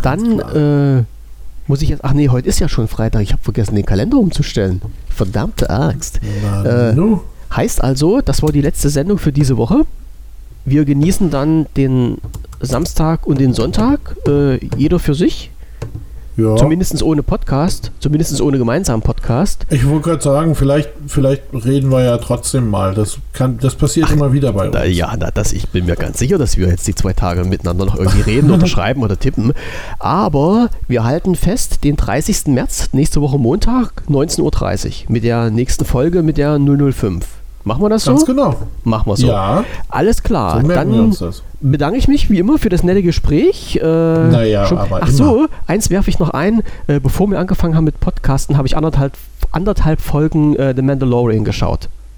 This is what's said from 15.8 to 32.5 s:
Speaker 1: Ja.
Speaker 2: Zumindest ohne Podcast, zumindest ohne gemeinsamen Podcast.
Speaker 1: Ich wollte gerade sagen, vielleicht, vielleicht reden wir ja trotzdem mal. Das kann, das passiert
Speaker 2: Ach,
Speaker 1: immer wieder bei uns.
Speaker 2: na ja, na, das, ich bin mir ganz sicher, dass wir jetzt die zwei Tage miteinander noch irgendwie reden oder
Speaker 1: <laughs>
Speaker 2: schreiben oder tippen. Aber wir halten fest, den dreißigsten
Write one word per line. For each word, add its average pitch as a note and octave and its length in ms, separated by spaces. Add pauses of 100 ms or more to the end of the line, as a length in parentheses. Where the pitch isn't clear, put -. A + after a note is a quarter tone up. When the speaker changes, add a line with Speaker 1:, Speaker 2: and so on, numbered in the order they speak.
Speaker 1:
Ja. A2 180
Speaker 2:
Zumindest D#3 480
ohne D3+ 200
Podcast, - 760
zumindest D3+ 420
ohne C#3 160
gemeinsamen A#2+ 460
Podcast. - 680
Speaker 1:
Ich C3 180
wollte D#3 220
gerade D#3+ 140
sagen, D3 320
vielleicht, C#3+ 340 (160)
vielleicht C3+ 380 (100)
reden C3 380
wir B2+ 120
ja A#2+ 160
trotzdem A#2+ 500
mal. G2 260
Das G#2 220 (160)
kann, B2+ 260
das A#2 160
passiert D#3 340
Speaker 2:
Ach, D3+ 40
Speaker 1:
immer C#3+ 180
wieder C3+ 220
bei F#2+ 140
uns. - 60
Speaker 2:
na C2 120
ja, E2+ 340
na, E2+ 100
das, G#2 220
ich - 160
bin F2+ 180
mir E2+ 120
ganz D#2+ 220
sicher, D#3 180
dass B2+ 200
wir F#2 120
jetzt F2+ 180
die G2 80
zwei F#2+ 160
Tage F2+ 320
miteinander F#2 420
noch F2+ 120
irgendwie G2 240
reden A#2 280
oder F3+ 160
Speaker 1:
<laughs> - 20
Speaker 2:
schreiben B2+ 360
oder G2 160
tippen. C3+ 320 (480)
Aber F#3 680 (180)
wir A#2+ 160
halten E3 320
fest, - 480
den D3 140
dreißigsten D3 560